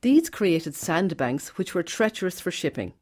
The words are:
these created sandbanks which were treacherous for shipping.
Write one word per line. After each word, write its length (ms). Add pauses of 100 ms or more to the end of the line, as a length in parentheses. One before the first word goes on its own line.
these 280
created 460
sandbanks 800
which 160
were 80
treacherous 560
for 140
shipping. 500